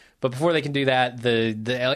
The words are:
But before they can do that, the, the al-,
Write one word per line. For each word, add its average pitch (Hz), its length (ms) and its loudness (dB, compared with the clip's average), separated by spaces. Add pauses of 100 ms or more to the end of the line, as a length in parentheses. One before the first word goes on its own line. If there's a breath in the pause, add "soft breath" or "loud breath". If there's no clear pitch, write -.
(200 loud breath)
But 131 120 -2
before 147 200 0
they 156 120 2
can 147 80 -6
do 139 140 -2
that, 127 360 0
the, 113 400 2
the 123 180 -2
al-, 127 160 0